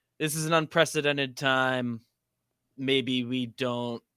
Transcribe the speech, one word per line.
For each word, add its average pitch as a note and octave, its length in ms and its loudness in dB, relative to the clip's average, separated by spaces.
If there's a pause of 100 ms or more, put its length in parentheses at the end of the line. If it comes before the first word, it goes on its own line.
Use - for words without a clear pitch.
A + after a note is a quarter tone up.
(200)
this D3+ 160 -2
is D#3 100 -4
an D#3+ 80 0
unprecedented D3 840 2
time. C3 640 0 (760)
Maybe C3 460 2
we B2 220 -4
don't, A#2+ 560 -4 (160)